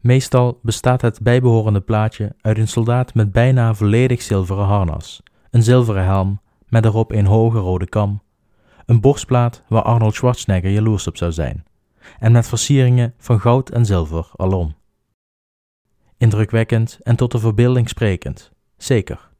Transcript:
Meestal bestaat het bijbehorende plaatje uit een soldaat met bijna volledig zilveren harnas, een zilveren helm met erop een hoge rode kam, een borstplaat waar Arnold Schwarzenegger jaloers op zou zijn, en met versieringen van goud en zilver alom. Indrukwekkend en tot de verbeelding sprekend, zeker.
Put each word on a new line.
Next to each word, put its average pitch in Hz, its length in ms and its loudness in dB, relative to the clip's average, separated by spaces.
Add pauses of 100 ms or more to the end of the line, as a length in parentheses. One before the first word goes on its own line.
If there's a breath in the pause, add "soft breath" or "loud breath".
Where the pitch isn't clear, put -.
Meestal 123 600 0
bestaat 127 380 -2
het 113 220 -2
bijbehorende 113 580 2
plaatje 107 600 -4
uit 107 180 0
een 107 100 0
soldaat 120 460 -2
met 104 180 2
bijna 120 420 2
volledig 117 480 0
zilveren 98 420 -2
harnas, 92 580 -4 (280 soft breath)
een 120 120 2
zilveren 110 420 2
helm 98 360 -2 (280)
met 113 160 2
erop 110 280 0
een 104 140 2
hoge 113 320 2
rode 90 280 -4
kam, 101 360 -4 (600 soft breath)
een 117 160 2
borstplaat 123 680 0
waar 110 140 0
Arnold 113 320 0
Schwarzenegger 95 560 -2
jaloers 107 360 -2
op 82 100 -8
zou 87 160 -4
zijn, 73 320 -6 (540 loud breath)
en 113 140 2
met 117 160 2
versieringen 123 680 0
van 113 220 -2
goud 127 300 0
en 120 160 0
zilver 82 500 -2
alom. 92 380 -4 (1400)
Indrukwekkend 113 840 0
en 120 140 0
tot 120 160 -2
de 120 60 -2
verbeelding 117 500 2
sprekend, - 640 -6 (240)
zeker. - 640 -4